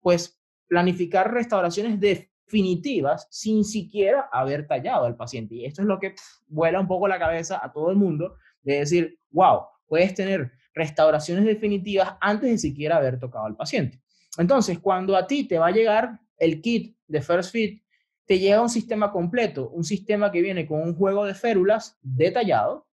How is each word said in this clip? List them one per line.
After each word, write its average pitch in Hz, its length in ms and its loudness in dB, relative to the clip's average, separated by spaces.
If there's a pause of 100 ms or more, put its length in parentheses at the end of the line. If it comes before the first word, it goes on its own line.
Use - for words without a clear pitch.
pues, 175 400 0 (260)
planificar 180 640 2
restauraciones 208 680 -2
definitivas 185 1300 -2
sin 214 340 -2
siquiera 208 680 0
haber 135 360 -4
tallado 151 380 -2
al 117 100 -4
paciente. 113 400 -12
Y 120 100 -10
esto 151 160 -10
es 208 60 0
lo 190 120 0
que, 190 100 -6
pf, - 140 -18 (240)
vuela 165 320 0
un 190 80 0
poco 185 200 0
la 185 120 0
cabeza 165 440 -4
a 131 80 -12
todo 156 200 -2
el 196 60 2
mundo, 156 380 0 (280)
de 139 160 0
decir, 160 400 0 (100)
"Wow, 147 320 4 (260)
puedes 180 260 2
tener 185 380 -4 (220)
restauraciones 156 720 2
definitivas 202 760 0
antes 208 300 0
de 220 80 2
siquiera 151 400 -2
haber 127 200 0
tocado 123 280 -10
al 107 100 -8
paciente". 151 460 -6 (360)
Entonces, 180 420 2
cuando 190 360 0
a 185 120 2
ti 285 200 -2
te 170 100 0
va 165 100 4
a 180 40 4
llegar 226 480 2 (180)
el 160 220 0
kit 226 380 -4 (100)
de 151 140 -2
First 180 320 -2
Fit, 226 280 -2 (440)
te 185 140 4
llega 202 220 6
un 240 80 2
sistema 214 420 -2
completo, 170 580 -2
un 170 160 -6
sistema 202 480 0
que 170 80 2
viene 180 260 -2
con 156 140 -2
un 170 140 -4
juego 196 300 0
de 196 80 -4
férulas 208 680 0
detallado 156 960 0